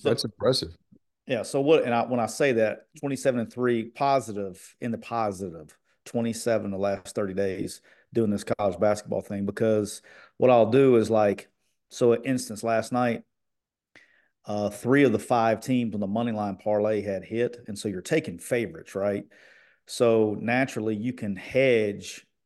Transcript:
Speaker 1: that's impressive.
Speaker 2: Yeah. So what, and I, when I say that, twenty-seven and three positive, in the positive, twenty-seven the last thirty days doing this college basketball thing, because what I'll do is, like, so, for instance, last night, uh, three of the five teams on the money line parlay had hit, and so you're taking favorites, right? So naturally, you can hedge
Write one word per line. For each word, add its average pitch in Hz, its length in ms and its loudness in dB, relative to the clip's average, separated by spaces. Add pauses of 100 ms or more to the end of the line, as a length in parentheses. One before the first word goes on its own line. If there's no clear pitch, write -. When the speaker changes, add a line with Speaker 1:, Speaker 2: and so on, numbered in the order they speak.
Speaker 1:
that's 117 160 0
impressive. - 520 -2 (500)
Speaker 2:
Yeah. 120 160 -2
So 139 180 -2
what, 151 240 6
and 120 100 0
I, 117 100 2
when 123 160 -2
I 110 60 0
say 139 260 0
that, 110 340 0 (140)
twenty-seven 135 400 -2
and 113 120 -6
three 120 320 0
positive, 110 960 -4
in 117 120 -6
the 110 60 -6
positive, 95 800 -6 (280)
twenty-seven 113 680 -2
the 98 60 -6
last 98 400 -4
thirty 101 180 -4
days 95 480 -4 (300)
doing 110 180 2
this 101 140 -2
college 98 340 -2
basketball 104 440 0
thing, 98 220 -6
because 107 580 0 (340)
what 127 140 4
I'll 113 200 6
do 131 260 8
is, 107 140 4
like, 104 400 2 (400)
so, 117 240 4
for 117 80 -4
instance, 127 400 -4
last 113 300 0
night, 123 300 0 (1200)
uh, 104 240 -2
three 135 320 2
of 131 80 6
the 107 80 0
five 113 420 2
teams 120 340 -2
on 104 60 -4
the 101 60 -2
money 117 240 -2
line 104 280 -6
parlay 107 420 0
had 95 240 -6
hit, 117 320 -4 (100)
and 104 100 -12
so 107 120 -6
you're 104 140 -6
taking 104 360 -4
favorites, 113 560 -6
right? 101 300 -2 (640)
So 110 520 2
naturally, 113 540 -2
you 113 180 -6
can 104 220 -6
hedge 107 880 0 (220)